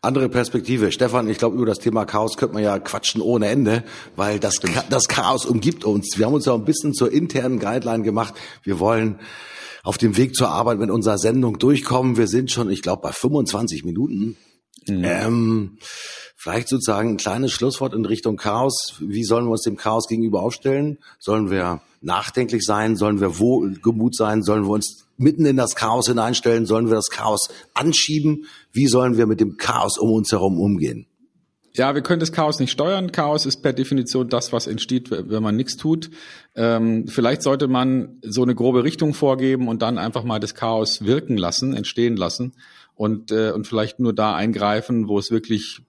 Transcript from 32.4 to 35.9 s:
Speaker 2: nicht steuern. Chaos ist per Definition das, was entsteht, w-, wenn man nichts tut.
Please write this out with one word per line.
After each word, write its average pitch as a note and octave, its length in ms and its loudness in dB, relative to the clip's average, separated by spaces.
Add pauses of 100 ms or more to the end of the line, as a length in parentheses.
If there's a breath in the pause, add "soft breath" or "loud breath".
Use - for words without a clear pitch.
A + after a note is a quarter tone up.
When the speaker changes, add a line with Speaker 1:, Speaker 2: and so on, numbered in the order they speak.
Speaker 2:
nicht C3 120 0
steuern. F3+ 400 -2
Chaos D3+ 340 0
ist C3+ 160 -4
per C3+ 120 2
Definition B2+ 560 -2
das, A#2+ 240 -2
was A2+ 140 -2
entsteht, A#2+ 440 -4
w-, - 160 -6
wenn G#2+ 160 -2
man G#2+ 120 2
nichts C3 220 -4
tut. D#3+ 340 -2 (440 loud breath)